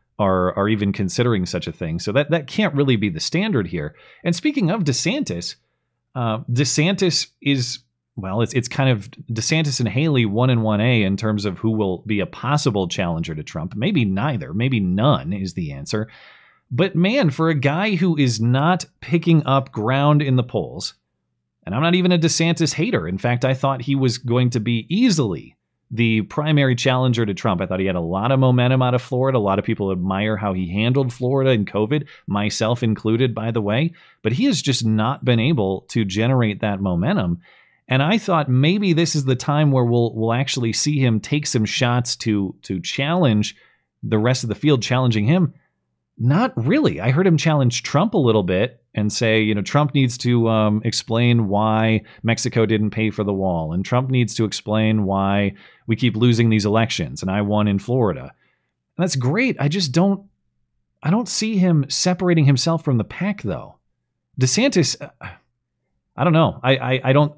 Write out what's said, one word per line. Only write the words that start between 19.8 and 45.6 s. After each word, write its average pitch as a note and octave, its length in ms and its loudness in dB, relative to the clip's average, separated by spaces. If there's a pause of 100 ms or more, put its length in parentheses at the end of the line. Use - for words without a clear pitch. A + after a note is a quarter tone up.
in C#3 160 0
the B2+ 60 4
polls, G#2 520 -6 (680)
and F2 100 -6
I'm B2+ 80 0
not E3+ 120 2
even F3+ 180 2
a F3 60 2
DeSantis E3 560 0
hater. C3 340 -2
In F#2 80 -4
fact, A#2+ 300 0
I C3 80 0
thought C3+ 260 -2
he C3+ 140 -2
was C3 240 0
going B2 320 0
to A#2+ 100 0
be A2+ 340 -2
easily D#3 600 0 (360)
the A2 300 2
primary C#3+ 540 2
challenger B2+ 500 0
to G2+ 80 -2
Trump. F2+ 260 -2
I F#2+ 60 -2
thought F#2 140 -2
he F#2+ 60 0
had F#2 100 -2
a F2 40 -2
lot F#2+ 300 -2
of C3+ 80 2
momentum B2+ 420 2
out B2 140 0
of A#2+ 80 -2
Florida. C3 360 0
A - 20 2
lot G2 180 2
of G2+ 60 -2
people G#2 260 -2
admire F#2+ 460 -2
how G2+ 160 -4
he F#2 180 -4
handled B2 420 0
Florida C3 380 0
and G#2+ 180 2
covid, B2+ 380 -2 (220)
myself G#2+ 560 -2
included, A2+ 500 0
by A2 160 -4
the A2+ 100 -2
way. A#2 320 0 (300)
But A2 80 -2
he C#3 140 0
has A3 180 0
just A#2+ 240 -2
not A2 380 0
been A#2+ 160 2
able A2 480 0
to A#2 160 0
generate A2 560 0
that G2+ 200 -2
momentum. F#2 600 -2 (480)
And C3 160 0
I G3+ 140 0
thought D#3+ 300 0
maybe E3+ 440 2
this D#3+ 240 0
is C#3+ 80 0
the C3 100 0
time D3 380 2
where C3 120 2
we'll, A#2 300 2
we'll A2+ 180 -2
actually A#2+ 400 -2
see D3 280 -2
him A#2 180 2
take D3 260 -2
some A2+ 200 0
shots B2 540 -2
to, G2+ 440 -2
to F#2+ 160 -6
challenge C3+ 800 0 (440)
the G#2+ 180 0
rest B2 260 0
of A#2 40 -6
the G#2 60 -4
field, C#3+ 280 2
challenging A#2+ 440 0
him. E3 280 2 (640)